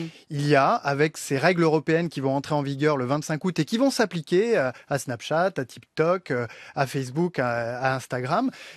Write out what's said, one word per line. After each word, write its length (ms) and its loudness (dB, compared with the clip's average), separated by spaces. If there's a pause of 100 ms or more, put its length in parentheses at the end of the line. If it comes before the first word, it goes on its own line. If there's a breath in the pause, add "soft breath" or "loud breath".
(300 loud breath)
Il 160 -4
y 80 4
a, 160 6
avec 460 0
ces 220 -4
règles 260 4
européennes 440 2
qui 120 -10
vont 140 0
entrer 200 -2
en 80 2
vigueur 340 0
le 80 -2
vingt-cinq 400 -2
août 140 -2
et 60 2
qui 120 -2
vont 140 2
s'appliquer, 640 0
euh, 140 2 (180 loud breath)
à 100 0
Snapchat, 580 -2
à 80 -4
TikTok, 680 -2
euh, 160 -2 (300 loud breath)
à 100 0
Facebook, 540 -2
à, 380 -2
à 180 0
Instagram, 540 -2 (260 loud breath)